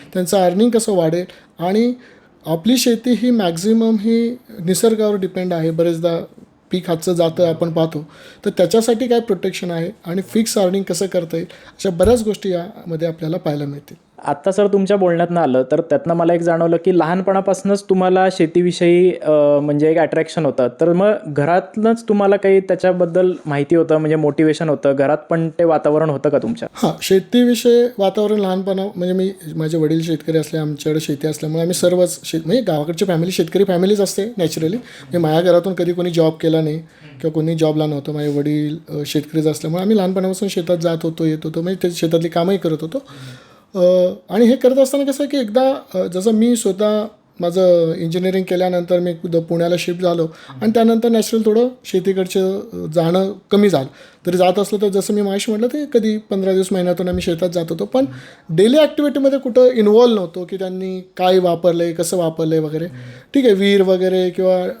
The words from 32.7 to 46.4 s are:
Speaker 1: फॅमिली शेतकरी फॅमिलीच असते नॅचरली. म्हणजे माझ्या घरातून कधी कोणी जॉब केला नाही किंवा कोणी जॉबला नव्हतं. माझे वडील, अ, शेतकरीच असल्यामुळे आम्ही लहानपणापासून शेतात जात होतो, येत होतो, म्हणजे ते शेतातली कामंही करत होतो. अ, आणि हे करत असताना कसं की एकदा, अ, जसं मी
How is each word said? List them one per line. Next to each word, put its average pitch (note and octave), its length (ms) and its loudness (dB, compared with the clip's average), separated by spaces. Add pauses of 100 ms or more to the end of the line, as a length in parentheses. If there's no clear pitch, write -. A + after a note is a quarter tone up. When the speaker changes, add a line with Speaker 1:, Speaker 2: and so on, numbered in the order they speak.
Speaker 1:
फॅमिली F3 280 0
शेतकरी F#3 320 0
फॅमिलीच F#3+ 360 2
असते G3 240 -2 (120)
नॅचरली. E3 400 -2
म्हणजे - 420 -10
माझ्या D#3+ 220 2
घरातून F3 340 2
कधी F3 180 -2
कोणी F3 180 -2
जॉब D#3+ 220 2
केला D#3+ 280 0
नाही D#3 180 -4 (420)
किंवा E3 100 -4
कोणी D#3+ 240 -2
जॉबला D#3 320 0
नव्हतं. D3 260 -6
माझे D3 260 -4
वडील, D3+ 400 -2 (100)
अ, D3 180 -8
शेतकरीच D3+ 400 -4
असल्यामुळे D#3+ 360 -2
आम्ही G#3+ 140 2
लहानपणापासून F#3+ 520 -2
शेतात F3 300 -2
जात E3 240 -2
होतो, E3 220 -4
येत D#3 200 -2
होतो, D#3+ 180 -6
म्हणजे F3+ 260 -4
ते F3 60 -4
शेतातली E3 340 0
कामंही F3+ 300 0
करत D#3+ 220 -2
होतो. D#3+ 220 -8 (720)
अ, F#3+ 60 -4 (540)
आणि A3+ 120 6
हे B3+ 100 6
करत C4 220 2
असताना C4+ 260 2
कसं C#4 200 -2
की C#4+ 120 -4
एकदा, B3+ 380 0 (200)
अ, F#3 40 -2
जसं F#3 340 -2
मी A3+ 240 2